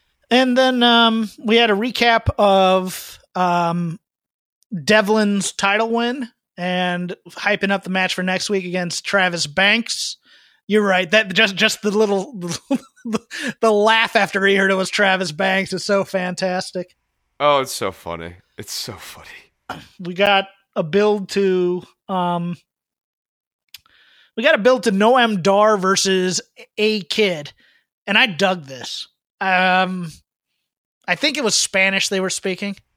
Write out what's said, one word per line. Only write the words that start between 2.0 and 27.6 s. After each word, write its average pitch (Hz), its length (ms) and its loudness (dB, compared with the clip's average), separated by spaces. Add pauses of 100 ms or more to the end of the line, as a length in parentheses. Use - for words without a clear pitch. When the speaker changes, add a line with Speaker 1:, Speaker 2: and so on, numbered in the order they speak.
Speaker 1:
of, 190 840 2 (140)
um, 175 640 -2 (840)
Devlin's 208 680 2
title 214 380 0
win 240 400 -2 (260)
and 180 600 -4 (140)
hyping 202 420 -2
up 196 120 -2
the 185 60 -10
match 185 240 -2
for 185 80 -4
next 185 260 -2
week 190 180 -2
against 175 400 -6
Travis 175 420 0
Banks. 202 720 -2 (480)
You're 208 220 2
right. 185 240 0
That 214 220 2
just, 196 240 2
just - 240 2
the 202 100 0
little, 202 420 0
<laughs> 196 60 -14
the, 214 800 -6 (400)
the 226 120 2
laugh 220 440 2
after 196 300 0
he 196 100 4
heard 196 160 2
it 190 40 0
was 190 140 -2
Travis 190 440 0
Banks 190 400 -2
is 180 100 -6
so 196 220 0
fantastic. 180 880 -6 (420)
Speaker 2:
Oh, 143 220 2
it's 127 140 -4
so 98 180 -4
funny. 85 440 -12 (220)
It's - 140 -14
so - 220 -10
funny. - 880 -20 (180)
Speaker 1:
We 180 140 -10
got 196 340 2 (260)
a 208 80 -2
build 202 500 0
to, 185 520 0 (240)
um, 175 480 -4 (1800)
we 226 60 -2
got 302 120 4
a 226 40 0
build 247 240 4
to 233 100 2
Noam 220 500 4
Dar 208 320 4
versus 185 640 0 (380)
A-Kid. 208 720 -2 (560)